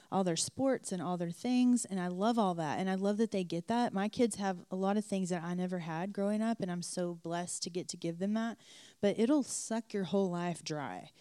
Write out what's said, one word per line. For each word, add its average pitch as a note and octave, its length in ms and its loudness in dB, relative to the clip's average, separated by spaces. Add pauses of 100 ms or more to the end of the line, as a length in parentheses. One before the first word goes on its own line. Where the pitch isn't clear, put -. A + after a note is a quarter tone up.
(120)
all F#3+ 120 2
their E3+ 120 2
sports - 560 0
and F3+ 100 -4
all F3 160 -2
their E3+ 140 -2
things, B3 540 4
and F#3+ 140 -4
I F3+ 80 0
love G3+ 300 2
all F#3+ 180 4
that, D3+ 240 -2
and F#3+ 100 0
I F#3+ 60 2
love G3+ 220 2
that A3 140 2
they F#3+ 120 0
get E3+ 240 -4
that. A#3 260 2
My G3 160 0
kids A#3+ 260 2
have F#3+ 220 -2 (120)
a F#3+ 60 -6
lot G3 220 2
of G#3 80 0
things F#3+ 240 -2
that F3 140 -2
I F3 100 -4
never F3+ 260 -2
had E3+ 320 -4
growing G3+ 300 0
up, A3+ 200 0
and F#3 80 -2
I'm F3 120 -4
so F3 420 -4
blessed E3+ 400 -4
to F#3 60 -6
get E3+ 200 -6
to F3+ 80 -10
give E3+ 220 -4
them G3+ 140 0
that. A3+ 240 -2 (440)
But G3+ 160 4
it'll B3+ 260 6
suck - 500 -6
your G3 100 0
whole F#3+ 260 2
life F3 340 -2
dry, C3 580 -6